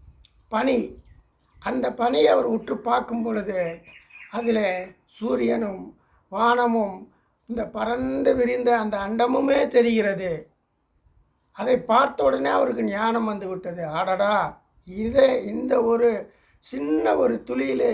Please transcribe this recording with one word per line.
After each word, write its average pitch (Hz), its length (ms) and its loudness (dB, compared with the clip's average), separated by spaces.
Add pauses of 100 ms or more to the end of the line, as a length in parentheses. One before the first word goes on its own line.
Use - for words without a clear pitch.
(520)
பனி, 240 280 0 (840)
அந்த 254 320 -4
பனியை 254 340 2
அவர் - 180 4
உற்று 226 340 -4
பார்க்கும் 233 440 -2
பொழுது 208 380 -4 (680)
அதிலே 220 380 0 (360)
சூரியனும் 226 800 -2 (480)
வானமும் 226 640 2 (520)
இந்த 226 180 -6
பறந்து 262 680 0
விரிந்த 247 420 2
அந்த 214 220 -2
அண்டமுமே 254 680 2
தெரிகிறது. 208 640 2 (1300)
அதை 247 240 0
பார்த்த 262 420 2
உடனே 269 260 2
அவருக்கு 254 340 0
ஞானம் 220 480 -2
வந்து 196 160 -8
விட்டது. 180 400 -8
"அடடா, 185 480 0 (520)
இதே 233 420 2 (140)
இந்த 240 300 -4 (100)
ஒரு 233 260 4 (560)
சின்ன 285 500 0
ஒரு 233 280 2
துளியிலே 247 500 0